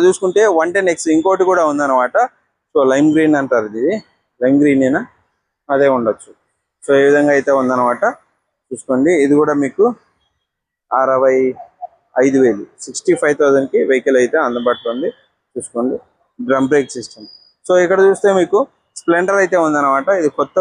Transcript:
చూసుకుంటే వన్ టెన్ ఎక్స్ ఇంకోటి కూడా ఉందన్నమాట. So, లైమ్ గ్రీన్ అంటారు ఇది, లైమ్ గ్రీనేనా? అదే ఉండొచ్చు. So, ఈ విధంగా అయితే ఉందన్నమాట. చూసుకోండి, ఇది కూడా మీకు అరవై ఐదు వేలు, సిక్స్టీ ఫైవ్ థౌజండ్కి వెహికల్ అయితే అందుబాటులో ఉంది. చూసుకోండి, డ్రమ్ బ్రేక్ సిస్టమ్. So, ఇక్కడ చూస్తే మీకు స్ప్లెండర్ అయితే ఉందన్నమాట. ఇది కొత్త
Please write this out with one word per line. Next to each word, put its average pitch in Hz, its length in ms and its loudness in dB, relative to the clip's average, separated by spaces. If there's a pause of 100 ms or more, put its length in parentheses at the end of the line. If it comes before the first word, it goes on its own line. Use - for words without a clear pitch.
చూసుకుంటే 185 360 0 (160)
వన్ 170 160 -2
టెన్ 190 180 0
ఎక్స్ - 220 -6
ఇంకోటి 185 360 2
కూడా 175 200 2
ఉందన్నమాట. 135 440 0 (580)
So, 156 60 2 (140)
లైమ్ 147 220 2
గ్రీన్ 156 260 2
అంటారు 120 320 -2
ఇది, 113 120 -4 (580)
లైమ్ 139 200 2
గ్రీనేనా? 139 400 0 (720)
అదే 139 220 2
ఉండొచ్చు. 110 320 -6 (560)
So, 143 140 -2
ఈ - 80 4
విధంగా 147 300 2
అయితే 139 220 -2
ఉందన్నమాట. 123 440 -2 (680)
చూసుకోండి, 131 420 -2 (120)
ఇది 143 160 2
కూడా 151 140 0 (100)
మీకు 139 200 -2 (1160)
అరవై 131 340 2 (880)
ఐదు 135 200 2
వేలు, 104 200 0 (220)
సిక్స్టీ - 360 -4
ఫైవ్ 147 200 0
థౌజండ్కి 135 380 0 (100)
వెహికల్ 131 320 0
అయితే 123 240 0
అందుబాటులో 120 480 -4
ఉంది. 151 160 -6 (460)
చూసుకోండి, 123 420 -6 (500)
డ్రమ్ 135 240 -2
బ్రేక్ 139 240 0
సిస్టమ్. 110 320 -16 (400)
So, 185 160 0
ఇక్కడ 185 240 0
చూస్తే 196 320 2
మీకు 180 200 0 (420)
స్ప్లెండర్ 180 420 0
అయితే 180 220 -2
ఉందన్నమాట. 143 420 0 (140)
ఇది 151 180 -2
కొత్త 139 220 -4